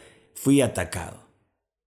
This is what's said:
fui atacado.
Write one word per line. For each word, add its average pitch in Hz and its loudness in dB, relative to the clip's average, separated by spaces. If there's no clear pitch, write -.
fui 139 4
atacado. 87 -4